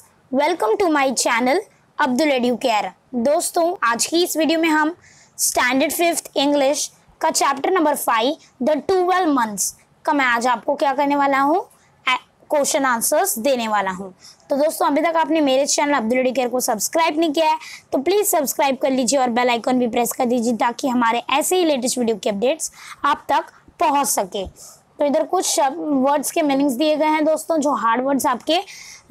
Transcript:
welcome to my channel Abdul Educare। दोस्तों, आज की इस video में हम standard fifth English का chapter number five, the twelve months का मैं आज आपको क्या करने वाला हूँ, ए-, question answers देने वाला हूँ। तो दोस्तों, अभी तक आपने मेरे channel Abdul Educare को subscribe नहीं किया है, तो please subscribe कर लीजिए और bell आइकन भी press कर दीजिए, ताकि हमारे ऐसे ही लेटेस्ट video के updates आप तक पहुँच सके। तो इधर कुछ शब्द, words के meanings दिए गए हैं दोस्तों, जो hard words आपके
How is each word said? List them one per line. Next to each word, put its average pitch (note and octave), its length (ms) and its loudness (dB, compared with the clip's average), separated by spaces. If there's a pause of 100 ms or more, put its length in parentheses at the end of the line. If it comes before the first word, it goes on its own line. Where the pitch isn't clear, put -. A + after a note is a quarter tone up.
(340)
welcome F4 420 0
to F#4+ 140 2
my C#4 240 0
channel B3+ 440 0 (420)
Abdul C4+ 400 0
Educare। A3+ 500 0 (240)
दोस्तों, E4 720 0
आज A#3 220 0
की F4 180 0
इस - 120 -4
video D#4+ 240 2
में E4 80 2
हम D#4 280 0 (420)
standard C4+ 540 0
fifth E4+ 440 -2
English C#4+ 560 0 (280)
का D#4+ 100 0
chapter C#4+ 400 0
number D4+ 260 2
five, A#3+ 400 0 (280)
the D4+ 180 2
twelve F#4 560 2
months G#3 340 -4 (320)
का D#4 80 0
मैं C#4 120 2
आज A#3+ 220 0
आपको B3 280 0
क्या C#4 200 0
करने C#4+ 220 0
वाला C#4 240 2
हूँ, D#4+ 280 2 (400)
ए-, - 420 -6
question C#4+ 340 0
answers C4+ 540 0
देने A#3 300 0
वाला G3+ 220 0
हूँ। F#3 240 -10 (360)
तो - 60 0
दोस्तों, D#4 300 0
अभी D4 140 2
तक D#4+ 160 0
आपने D#4+ 240 2
मेरे C#4 260 2
channel C#4+ 280 0
Abdul A#3+ 240 0
Educare B3+ 300 0
को B3 120 -2
subscribe D4+ 580 0
नहीं E4 140 2
किया D#4 180 2
है, D#4 80 0 (340)
तो - 60 0
please F#4 280 0
subscribe C#4 500 0
कर C4+ 140 -2
लीजिए C4 280 0
और B3+ 120 0
bell B3 200 0
आइकन A#3+ 280 0
भी A#3+ 100 0
press A#3 240 -2
कर C4+ 120 -2
दीजिए, A#3+ 320 0
ताकि A#3+ 320 -2
हमारे A#3+ 420 0
ऐसे D4+ 260 0
ही F4+ 80 4
लेटेस्ट C4 340 0
video A3+ 180 0
के G#3+ 140 -4
updates A#3+ 420 -2 (320)
आप D4 240 -2
तक D4+ 160 0 (360)
पहुँच C#4+ 260 2
सके। G3 400 -4 (520)
तो D4 60 0
इधर D4 200 2
कुछ F#4 200 -2
शब्द, D4 340 0
words C#4+ 520 0
के E4 120 -2
meanings C#4 300 2
दिए D4+ 240 0
गए D4+ 100 2
हैं D#4 180 2
दोस्तों, D#4 340 0
जो C#4+ 140 0
hard A3+ 320 0
words C#4 220 0
आपके D#4 340 0 (500)